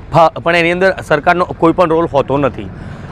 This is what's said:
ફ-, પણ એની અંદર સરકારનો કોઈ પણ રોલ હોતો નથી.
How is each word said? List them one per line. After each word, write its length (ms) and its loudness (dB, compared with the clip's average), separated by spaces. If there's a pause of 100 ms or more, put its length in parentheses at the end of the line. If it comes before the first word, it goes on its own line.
(120)
ફ-, 300 4
પણ 140 0
એની 160 2
અંદર 220 2 (140)
સરકારનો 360 2
કોઈ 280 0
પણ 160 2
રોલ 180 0
હોતો 320 0
નથી. 300 -4 (440)